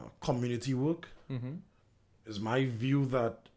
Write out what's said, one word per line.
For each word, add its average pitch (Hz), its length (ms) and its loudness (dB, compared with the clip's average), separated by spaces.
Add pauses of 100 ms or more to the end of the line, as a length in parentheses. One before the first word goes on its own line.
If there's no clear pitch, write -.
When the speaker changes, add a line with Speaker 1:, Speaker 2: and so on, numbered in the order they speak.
(220)
Speaker 1:
community 123 520 0
work. 151 360 0 (200)
Speaker 2:
Mm-hmm. 127 260 -6 (680)
Speaker 1:
It's 107 140 -8
my 117 260 2
view 131 420 2
that 120 320 0 (180)